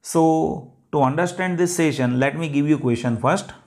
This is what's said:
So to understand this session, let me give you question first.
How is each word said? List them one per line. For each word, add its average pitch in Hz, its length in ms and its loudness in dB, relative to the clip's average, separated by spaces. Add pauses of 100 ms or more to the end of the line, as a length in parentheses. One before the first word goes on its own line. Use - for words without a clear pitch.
So 160 680 0 (220)
to 147 80 2
understand 175 560 0
this 175 180 0
session, 131 420 0
let 139 200 0
me 165 100 -6
give 143 180 0
you 151 120 2
question 120 400 -2
first. 135 340 -2 (160)